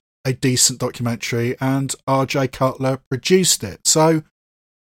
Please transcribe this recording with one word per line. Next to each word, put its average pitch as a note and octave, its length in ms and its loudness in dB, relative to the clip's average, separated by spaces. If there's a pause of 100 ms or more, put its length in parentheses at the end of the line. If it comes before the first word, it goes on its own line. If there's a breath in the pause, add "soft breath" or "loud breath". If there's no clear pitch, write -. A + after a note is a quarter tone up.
(240)
a C3 80 -2
decent B2+ 460 0
documentary, A#2+ 840 -4
and C3+ 340 -2 (120)
R C3+ 180 2
J C3+ 220 0
Cutler C3 540 -2 (100)
produced F3 540 2
it. F2+ 220 -10
So D#3+ 360 4 (600)